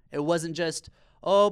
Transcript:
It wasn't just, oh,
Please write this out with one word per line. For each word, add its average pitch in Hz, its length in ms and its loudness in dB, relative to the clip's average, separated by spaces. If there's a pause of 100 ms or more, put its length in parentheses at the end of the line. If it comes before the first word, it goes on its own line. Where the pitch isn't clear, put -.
(120)
It 139 60 -8
wasn't 165 380 -2
just, 165 340 -6 (340)
oh, 202 280 4